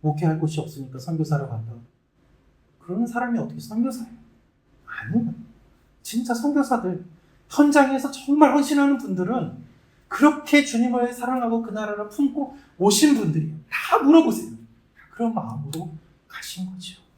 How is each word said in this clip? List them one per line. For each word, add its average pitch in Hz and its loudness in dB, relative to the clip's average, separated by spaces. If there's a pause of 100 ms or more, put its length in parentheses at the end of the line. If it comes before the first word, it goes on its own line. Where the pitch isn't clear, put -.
목회할 156 0
곳이 151 -2
없으니까 - -12
선교사로 151 -4
간다. 113 -10 (1040)
그러는 208 -4
사람이 233 -4
어떻게 - -6
선교사예요? 240 -6 (720)
아니요. - -4 (680)
진짜 240 -4
선교사들, 233 -2 (440)
현장에서 277 4
정말 285 4
헌신하는 285 2
분들은 190 -4 (420)
그렇게 294 4
주님을 240 0
사랑하고 240 -2
그 214 -8
나라를 208 -6
품고 277 -2 (220)
오신 233 6
분들이에요. 160 -2 (120)
다 - 0
물어보세요. 277 4 (580)
그런 233 -2
마음으로 147 -8 (360)
가신 - -12
거죠. 185 -16 (160)